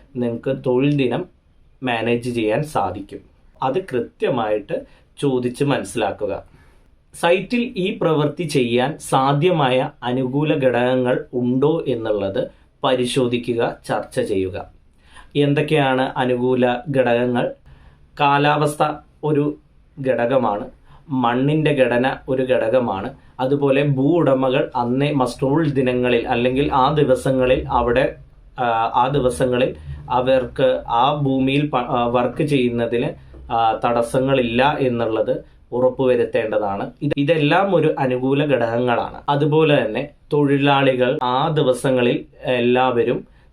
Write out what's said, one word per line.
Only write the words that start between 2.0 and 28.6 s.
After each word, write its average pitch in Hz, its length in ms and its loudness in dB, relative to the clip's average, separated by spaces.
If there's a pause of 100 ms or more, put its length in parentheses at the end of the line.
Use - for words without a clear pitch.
ചെയ്യാൻ 117 320 -2
സാധിക്കും. 98 560 -6 (440)
അത് 139 220 -2
കൃത്യമായിട്ട് 117 1000 -4 (360)
ചോദിച്ച് 127 440 -2
മനസ്സിലാക്കുക. 104 800 -4 (760)
സൈറ്റിൽ 202 400 0
ഈ 202 420 -4
പ്രവൃത്തി 151 400 0
ചെയ്യാൻ 127 560 0
സാധ്യമായ 143 920 2 (120)
അനുകൂല 131 520 0
ഘടകങ്ങൾ 127 720 2 (100)
ഉണ്ടോ 131 540 0
എന്നുള്ളത് 107 600 -2 (360)
പരിശോധിക്കുക, 123 920 0 (120)
ചർച്ച 113 320 -4
ചെയ്യുക. 95 500 -4 (640)
എന്തൊക്കെയാണ് 143 800 2
അനുകൂല 123 560 0 (240)
ഘടകങ്ങൾ? 123 580 0 (680)
കാലാവസ്ഥ 147 720 2 (320)
ഒരു 151 340 0 (500)
ഘടകമാണ്, 120 640 0 (380)
മണ്ണിൻ്റെ 139 640 0
ഘടന 127 420 0 (120)
ഒരു 131 140 0
ഘടകമാണ്, 120 720 0 (260)
അതുപോലെ 139 420 2
ഭൂ 147 340 2
ഉടമകൾ 135 600 2
അന്നേ 131 360 0
മസ്റ്റ്റോൾ 139 560 0
ദിനങ്ങളിൽ 123 600 0
അല്ലെങ്കിൽ 127 440 0
ആ 139 200 2
ദിവസങ്ങളിൽ 131 760 2
അവിടെ, 123 460 0 (440)
ആ, 127 60 -2 (300)